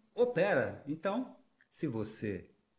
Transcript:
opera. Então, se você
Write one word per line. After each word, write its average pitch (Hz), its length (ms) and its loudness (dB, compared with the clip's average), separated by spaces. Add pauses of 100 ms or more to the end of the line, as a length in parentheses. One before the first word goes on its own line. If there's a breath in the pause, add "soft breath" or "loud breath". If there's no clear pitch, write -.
(120)
opera. 175 760 2
Então, 196 480 -4 (340)
se - 160 -4
você 107 640 -4 (280)